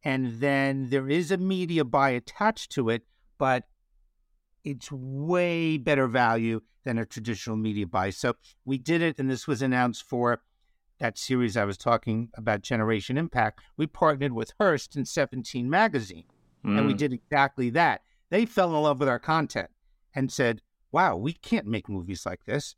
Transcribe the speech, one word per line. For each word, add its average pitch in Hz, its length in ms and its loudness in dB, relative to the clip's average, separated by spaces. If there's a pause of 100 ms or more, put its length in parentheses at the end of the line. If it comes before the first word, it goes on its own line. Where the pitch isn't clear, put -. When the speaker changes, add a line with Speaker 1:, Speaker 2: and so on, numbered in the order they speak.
Speaker 1:
and 131 380 -2
then 139 520 0
there 135 180 0
is 160 200 0
a 190 80 2
media 180 460 0
buy 139 280 4
attached - 600 -4
to 120 160 0
it, 113 140 0 (340)
but 131 280 2 (1000)
it's 139 240 -10
way 160 880 0
better 135 300 4
value 113 520 2 (240)
than 120 140 -2
a 113 80 -2
traditional 113 500 -8
media 104 320 -2
buy. 95 220 0
So 120 260 -2 (300)
we 135 120 -2
did 165 240 0
it, 165 160 -2
and 131 120 -2
this 127 180 -4
was 131 140 0
announced 127 420 0
for 120 380 0 (580)
that 117 180 -4
series 123 380 0
I 110 80 2
was 101 140 -2
talking 113 580 0
about, 107 260 0
Generation 113 560 0
Impact. 127 440 -2 (160)
We 151 100 -2
partnered 143 460 2
with 113 260 -6
Hearst 170 380 0
and 127 100 -4
Seventeen 127 640 -4
Magazine, 143 560 0 (380)
and 104 220 2
we 139 80 2
Speaker 2:
Mm. 101 40 -2
Speaker 1:
did 135 160 0
exactly 135 580 0
that. 135 300 2 (280)
They 214 160 4
fell 180 300 2
in 151 60 2
love 143 180 2
with 143 80 2
our 120 120 2
content 156 500 -2 (440)
and 135 180 -2
said, 117 300 0 (300)
"Wow, 156 240 2
we 117 180 -4
can't 190 340 -2
make 107 200 -4
movies 92 380 -8
like - 180 -8
this. 139 340 -6